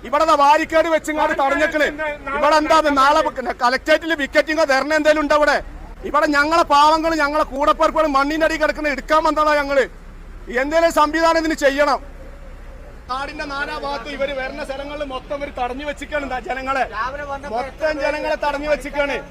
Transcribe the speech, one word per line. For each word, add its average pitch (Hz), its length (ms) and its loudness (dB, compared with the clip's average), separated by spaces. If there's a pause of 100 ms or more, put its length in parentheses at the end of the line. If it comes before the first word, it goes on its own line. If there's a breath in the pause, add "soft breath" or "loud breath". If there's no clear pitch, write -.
ഇവിടെ 294 200 2
ദാ 320 140 6
ബാരിക്കേഡ് 320 520 4
വെച്ചിങ്ങാണ്ട് 311 460 0
തടഞ്ഞേക്കണ്. 294 480 2 (480)
ഇവിടെ 302 240 4
എന്താ 320 220 4
ഇത് 302 80 2 (100)
നാളെ 294 200 6 (420)
കളക്ടറേറ്റിൽ 311 600 2
വിക്കറ്റിങ്ങോ 302 500 2
ധർണ 277 280 2
എന്തേലും 302 240 4
ഉണ്ടോ 302 160 2
ഇവിടെ? 285 160 4 (540)
ഇവിടെ 302 160 2 (100)
ഞങ്ങളെ 311 280 4 (100)
പാവങ്ങൾ, 311 360 4 (120)
ഞങ്ങളെ 294 220 0 (100)
കൂടപ്പറപ്പുകൾ 311 520 2 (100)
മണ്ണിന്റെ 311 300 0
അടിയിൽ 311 160 0
കിടക്കണ 302 320 -2
എടുക്കാൻ 302 340 0
വന്നതാ 302 320 2
ഞങ്ങള്. 277 240 2 (800)
എന്തേലും 330 380 2
സംവിധാനം 330 420 2
ഇതിന് 320 220 -2
ചെയ്യണം. 277 360 2 (1080)
നാടിന്റെ 294 420 -8
നാനാ 294 320 -6
ഭാഗത്തും 285 320 -6
ഇവര് 277 240 -2
വരുന്ന 269 260 -8
സ്ഥലങ്ങളിൽ 285 460 -8
മൊത്തം 262 260 -10
ഇവര് 285 220 -8
തടഞ്ഞു 247 280 -6
വെച്ചിക്കാണ് 285 440 -8
ദാ 254 60 -4 (100)
ജനങ്ങളെ, 262 360 -2 (680)
മൊത്തം 269 400 -4 (100)
ജനങ്ങളെ 302 400 -2
തടഞ്ഞു 294 280 -4
വെച്ചിക്കാണ്. 285 440 -4 (140)